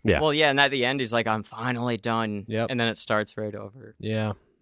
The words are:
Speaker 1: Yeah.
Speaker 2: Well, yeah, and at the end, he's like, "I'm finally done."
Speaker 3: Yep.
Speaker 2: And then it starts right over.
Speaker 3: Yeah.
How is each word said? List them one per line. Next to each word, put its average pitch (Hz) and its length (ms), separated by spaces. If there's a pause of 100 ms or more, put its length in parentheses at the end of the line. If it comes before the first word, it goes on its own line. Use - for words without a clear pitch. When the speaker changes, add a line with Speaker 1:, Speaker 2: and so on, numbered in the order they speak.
Speaker 1:
Yeah. 98 160
Speaker 2:
Well, 151 120
yeah, 151 180
and 139 100
at 139 100
the 131 140
end, 135 160
he's 117 120
like, 117 140
"I'm 110 160
finally 120 540
done." 110 500
Speaker 3:
Yep. 110 240
Speaker 2:
And 127 80
then 117 100
it 107 100
starts 107 380
right 107 180
over. 107 440
Speaker 3:
Yeah. 107 360 (280)